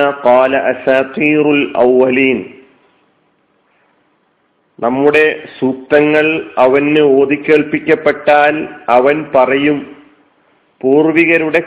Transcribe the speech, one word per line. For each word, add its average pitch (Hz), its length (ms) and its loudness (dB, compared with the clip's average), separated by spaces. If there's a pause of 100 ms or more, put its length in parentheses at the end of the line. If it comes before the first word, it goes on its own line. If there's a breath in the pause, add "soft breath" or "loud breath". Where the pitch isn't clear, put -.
(260)
ഖാല 131 300 4
അസാതീറുൽ 143 1200 -2
അവ്വലീൻ, 127 760 0 (2250)
നമ്മുടെ 147 680 0 (120)
സൂക്തങ്ങൾ 151 1000 0
അവന് 143 420 2
ഓതിക്കേൾപ്പിക്കപ്പെട്ടാൽ 147 1700 0 (200)
അവൻ 143 460 2
പറയും, 139 640 0 (840)
പൂർവികരുടെ 160 880 0